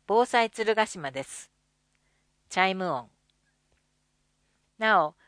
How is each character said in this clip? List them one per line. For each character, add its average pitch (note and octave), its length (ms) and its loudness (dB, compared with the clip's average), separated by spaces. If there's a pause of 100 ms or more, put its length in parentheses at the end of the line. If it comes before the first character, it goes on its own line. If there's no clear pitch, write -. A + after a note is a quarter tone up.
防 A3+ 180 2
災 A#3 260 0
鶴 G#3+ 260 -2
ヶ G#3+ 100 2
島 D3 240 -10
で C3 140 -10
す。 - 260 -20 (1000)
チ - 120 -2
ャ F#3+ 100 2
イ F#3+ 60 -4
ム F3+ 160 -4
音。 A#2+ 180 -8 (1700)
な G#3+ 260 4
お、 D3+ 120 -6 (120)